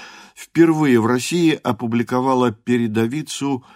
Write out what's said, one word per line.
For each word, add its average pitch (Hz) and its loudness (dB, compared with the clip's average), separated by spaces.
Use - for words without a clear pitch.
впервые 156 2
в 110 2
России 151 0
опубликовала 123 -2
передовицу 120 -4